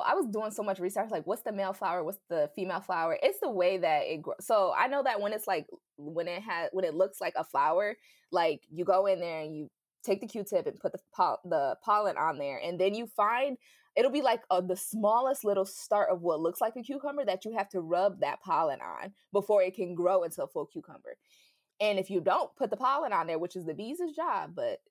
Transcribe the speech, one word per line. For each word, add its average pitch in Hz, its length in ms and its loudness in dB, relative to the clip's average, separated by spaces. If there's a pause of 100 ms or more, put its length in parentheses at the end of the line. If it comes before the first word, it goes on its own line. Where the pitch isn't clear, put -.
I - 80 4
was 359 140 2
doing 214 240 -4
so 214 120 -4
much 196 160 -2
research, 220 320 -2
like, 165 160 -2
what's 214 140 -2
the 226 100 -4
male 196 220 -2
flower, 180 280 -2
what's 165 180 -6 (100)
the 151 260 2
female 185 240 -4
flower? 165 420 -2
It's 392 200 2
the 339 80 0
way 185 280 2
that 160 260 2
it 156 180 -4
grows. - 240 -6
So 196 280 4
I 233 140 4
know 277 160 0
that 233 160 0
when 202 140 -2
it's, 214 140 -6
like, 175 200 -2 (300)
when 165 320 -4
it 175 140 -6
has, 170 280 -4
when 185 140 0
it 156 100 -2
looks 190 240 2
like 175 160 -2
a 160 80 -2
flower, 170 540 2 (340)
like, 160 400 0
you 165 140 -4
go 190 200 4
in 190 140 2
there 165 220 -4
and 156 120 -8
you 151 160 -10 (320)
take 202 200 -2
the 233 60 -8
Q-tip 196 380 -2
and - 140 -4
put - 140 -4
the - 60 -12 (140)
pol-, 165 300 2
the 151 400 0
pollen 208 320 2
on 156 220 0
there, 139 200 -4
and 175 220 -4
then 196 140 4
you 233 120 -6
find, 240 520 0 (400)
it'll 240 140 6
be, 285 100 2
like, 233 280 2
uh, 185 120 4
the 185 160 -2
smallest 226 640 2
little 196 220 2
start - 440 0
of 180 120 0
what 165 180 2
looks 165 220 -2
like 226 160 0
a 240 40 -8
cucumber 285 440 -6
that 190 180 -2
you 214 80 -8
have 208 180 -2
to 185 120 -4
rub 175 400 0
that 143 200 0
pollen 160 380 0
on 87 340 -10 (200)
before 202 280 4
it 185 140 0
can 180 180 -4
grow 175 300 4
into 165 180 -6
a - 60 -2
full 147 180 -6
cucumber. - 520 -14 (640)
And 208 180 2
if 190 100 -4
you 190 120 0
don't 185 340 0
put 233 160 -2
the - 60 -2
pollen 262 360 0
on 165 140 0
there, 160 120 -2
which 175 180 -6
is 170 80 -8
the 156 100 -6
bees' 233 240 -8 (160)
job, 220 400 -4
but, 120 360 -4